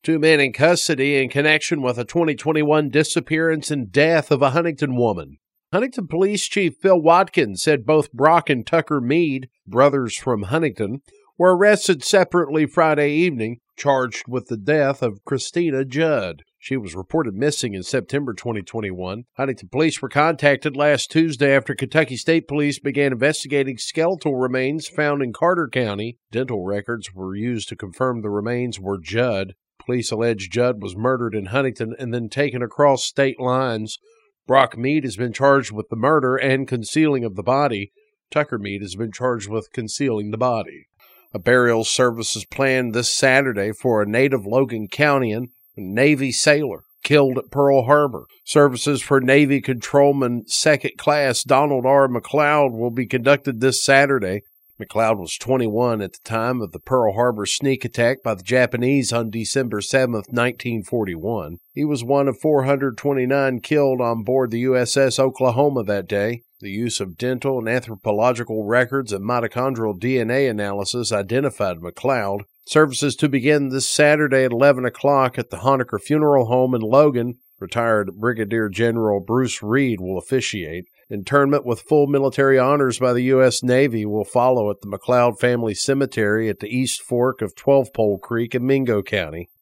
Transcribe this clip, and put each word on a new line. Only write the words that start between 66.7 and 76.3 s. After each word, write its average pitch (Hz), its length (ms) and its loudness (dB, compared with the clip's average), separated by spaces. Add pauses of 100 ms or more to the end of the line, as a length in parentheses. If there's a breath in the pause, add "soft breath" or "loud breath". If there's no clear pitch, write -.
of 90 160 -10
dental 127 420 -4
and 113 80 -6
anthropological 113 960 -2
records 120 480 0
and 98 140 -6
mitochondrial 117 720 -2
D 127 180 0
N 113 140 0
A 135 160 2
analysis 104 640 -4
identified 104 680 -2
McLeod. 104 640 -4 (220)
Services 143 520 2
to 151 100 0
begin 139 400 2
this 131 220 -4
Saturday 147 560 4
at 120 80 0
eleven 127 320 4
o'clock 131 520 2
at 120 120 -6
the - 80 -10
Honaker 127 420 0
Funeral 147 460 2